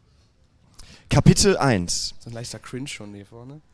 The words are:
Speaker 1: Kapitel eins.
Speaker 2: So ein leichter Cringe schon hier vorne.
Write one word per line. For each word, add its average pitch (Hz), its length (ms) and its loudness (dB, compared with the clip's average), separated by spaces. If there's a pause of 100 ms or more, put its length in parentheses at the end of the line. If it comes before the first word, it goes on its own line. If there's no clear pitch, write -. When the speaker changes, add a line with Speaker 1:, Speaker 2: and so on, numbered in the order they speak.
(1080)
Speaker 1:
Kapitel - 480 6
eins. 101 640 0
Speaker 2:
So - 100 -18
ein 117 40 -12
leichter 113 260 -12
Cringe 131 280 -12
schon 104 260 -14
hier 101 120 -16
vorne. 123 360 -20 (120)